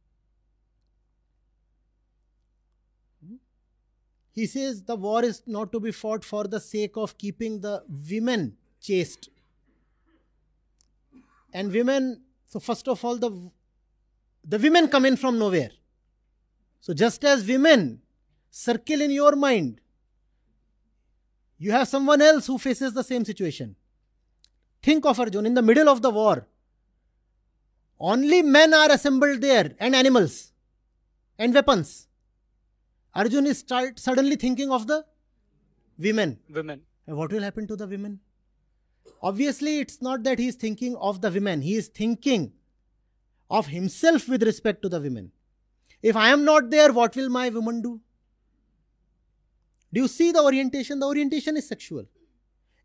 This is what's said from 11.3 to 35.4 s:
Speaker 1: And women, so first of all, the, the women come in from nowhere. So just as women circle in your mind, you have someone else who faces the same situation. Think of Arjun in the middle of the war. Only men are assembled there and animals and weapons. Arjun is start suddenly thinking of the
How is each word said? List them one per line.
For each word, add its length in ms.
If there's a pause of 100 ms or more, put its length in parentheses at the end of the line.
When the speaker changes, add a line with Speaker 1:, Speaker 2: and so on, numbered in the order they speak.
Speaker 1:
And 180
women, 500 (260)
so 120
first 280
of 160
all, 140
the, 320 (1000)
the 120
women 300
come 160
in 100
from 240
nowhere. 320 (1120)
So 120
just 300
as 240
women 540 (480)
circle 520
in 100
your 240
mind, 440 (1800)
you 140
have 160
someone 340
else 260
who 100
faces 360
the 100
same 200
situation. 520 (1040)
Think 240
of 140
Arjun 260
in 80
the 80
middle 260
of 140
the 80
war. 380 (1500)
Only 420
men 320
are 180
assembled 500
there 380
and 160
animals 580 (840)
and 160
weapons. 540 (1040)
Arjun 320
is 140
start 400
suddenly 380
thinking 340
of 160
the 180 (960)